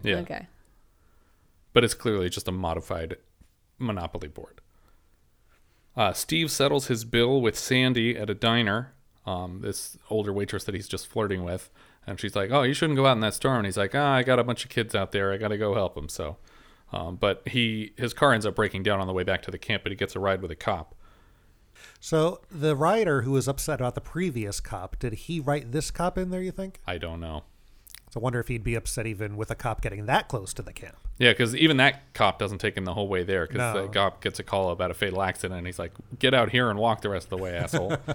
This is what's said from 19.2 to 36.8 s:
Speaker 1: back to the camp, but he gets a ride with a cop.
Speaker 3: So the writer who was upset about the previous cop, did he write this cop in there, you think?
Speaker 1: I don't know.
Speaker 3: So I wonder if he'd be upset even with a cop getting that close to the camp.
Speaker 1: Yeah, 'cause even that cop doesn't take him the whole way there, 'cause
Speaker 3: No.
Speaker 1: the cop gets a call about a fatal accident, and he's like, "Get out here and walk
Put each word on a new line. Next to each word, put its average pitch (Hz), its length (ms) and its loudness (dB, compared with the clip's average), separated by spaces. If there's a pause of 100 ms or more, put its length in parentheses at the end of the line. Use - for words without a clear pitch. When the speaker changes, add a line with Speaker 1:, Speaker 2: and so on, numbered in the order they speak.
Speaker 1:
back 90 220 0
to 95 60 -8
the 92 60 -10
camp, - 280 -4
but 95 80 -2
he 95 40 -8
gets - 180 -4
a 92 60 -4
ride 98 220 0
with 90 80 -8
a - 60 -10
cop. 90 380 -4 (1080)
Speaker 3:
So 160 500 0
the 151 260 0
writer 160 460 2
who 127 100 -2
was 131 160 2
upset 139 320 -2
about 123 140 -2
the - 80 -6
previous 123 580 -4
cop, - 380 -8
did 117 160 -4
he 165 260 -6
write 135 320 -2
this 156 180 -2
cop 180 280 -2
in 185 120 -2
there, 185 120 -4
you 185 100 -4
think? 190 340 -10
Speaker 1:
I - 120 -6
don't 82 220 -8
know. 80 240 -8 (680)
Speaker 3:
So 117 100 -8
I - 20 -6
wonder 123 160 0
if 117 100 -4
he'd 117 140 -4
be 117 120 0
upset 113 320 -4
even 104 320 -6
with 110 120 -6
a 113 60 -2
cop 110 240 -4
getting 104 260 -4
that 180 220 2
close 98 260 -6
to - 80 -8
the - 120 -12
camp. - 240 -16 (200)
Speaker 1:
Yeah, 123 140 10
'cause 120 240 4
even 156 220 6
that 131 340 4
cop 98 260 4
doesn't 98 200 -2
take 104 180 -2
him 98 80 -4
the 90 100 -4
whole 101 140 -2
way 92 160 0
there, 90 220 0
'cause - 100 -6
Speaker 3:
No. 110 300 0
Speaker 1:
the - 20 -8
cop 101 340 0
gets - 160 -4
a 101 60 -8
call 95 260 0
about 90 200 0
a 90 40 -4
fatal 95 280 0
accident, 92 340 -2
and 87 100 -8
he's 90 120 -8
like, 87 140 -8 (260)
"Get 127 160 6
out 117 160 4
here 123 180 4
and 104 100 0
walk 110 220 2